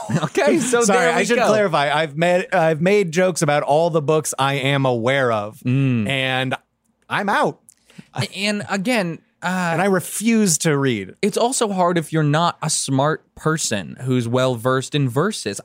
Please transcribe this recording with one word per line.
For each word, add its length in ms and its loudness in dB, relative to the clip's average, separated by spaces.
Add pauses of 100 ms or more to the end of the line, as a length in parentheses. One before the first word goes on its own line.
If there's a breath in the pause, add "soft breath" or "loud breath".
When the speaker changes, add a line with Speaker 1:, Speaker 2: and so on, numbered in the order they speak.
Speaker 1:
<laughs> 140 -2
Speaker 2:
Okay, 380 2
so 220 2
Speaker 1:
Sorry, 180 4
Speaker 2:
there 140 2
we 60 2
Speaker 1:
I 40 2
should 140 2
Speaker 2:
go. 80 2
Speaker 1:
clarify. 460 2
I've 240 -2
made, 380 2
I've 260 2
made 320 2
jokes 300 0
about 220 2
all 260 2
the 100 2
books 380 0
I 160 0
am 320 0
aware 440 0
of, 300 -4
Speaker 2:
Mm. 480 0
Speaker 1:
and 480 -2 (520)
I'm 200 -2
out. 320 0 (760 loud breath)
Speaker 2:
And 360 -4
again, 480 -2 (240)
uh, 300 -2
Speaker 1:
And 100 0
I 40 2
refuse 720 2
to 200 2
read. 420 -2
Speaker 2:
it's 160 -2
also 360 0
hard 260 2
if 140 -6
you're 100 2
not 400 0
a 80 -4
smart 520 -2 (120)
person 680 -4
who's 240 -2
well-versed 680 -2
in 140 0
verses. 560 -4